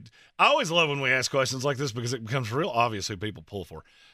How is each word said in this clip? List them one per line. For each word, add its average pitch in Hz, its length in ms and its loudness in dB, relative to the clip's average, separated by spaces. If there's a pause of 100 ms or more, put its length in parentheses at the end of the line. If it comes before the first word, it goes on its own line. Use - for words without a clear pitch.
(380)
I 180 100 6
always 277 240 2
love 165 180 4
when 143 120 -2
we 131 100 2
ask 131 200 2
questions 131 340 0
like 143 120 0
this 135 140 -4
because 120 220 -4
it 117 100 -6
becomes 110 280 -4
real 160 180 -2
obvious 117 380 0
who 104 100 -6
people 92 280 -8
pull 95 200 -8
for. 78 180 -14 (300)